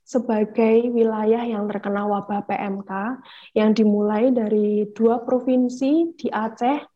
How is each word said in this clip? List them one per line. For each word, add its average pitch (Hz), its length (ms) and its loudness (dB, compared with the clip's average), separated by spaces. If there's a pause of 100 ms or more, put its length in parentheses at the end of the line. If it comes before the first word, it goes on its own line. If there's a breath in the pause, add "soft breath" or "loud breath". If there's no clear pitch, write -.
sebagai 226 880 0
wilayah 226 560 0
yang 208 240 -4
terkena 202 400 -4
wabah 202 400 -2
P 202 80 -2
M 196 240 -6
K 202 400 -8 (320 loud breath)
yang 214 240 4
dimulai 214 560 2
dari 208 640 0
dua 226 320 2
provinsi 254 880 0
di - 160 -6
Aceh 226 640 -4